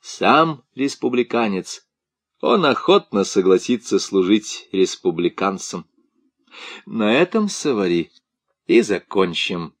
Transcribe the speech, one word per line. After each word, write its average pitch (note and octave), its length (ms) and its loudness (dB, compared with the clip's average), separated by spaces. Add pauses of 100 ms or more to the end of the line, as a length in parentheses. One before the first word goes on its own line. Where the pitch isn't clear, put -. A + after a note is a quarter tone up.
Сам D3 600 0 (120)
республиканец, A#2+ 1080 -4 (560)
он F3+ 240 2
охотно C3+ 600 2
согласится F#2+ 760 2
служить G2 760 -2
республиканцам. F2+ 1120 -2 (1000)
На A2 260 -2
этом, F3+ 360 2
Савари, F#2+ 600 -2 (560)
и A#2 140 6
закончим F2+ 1000 -2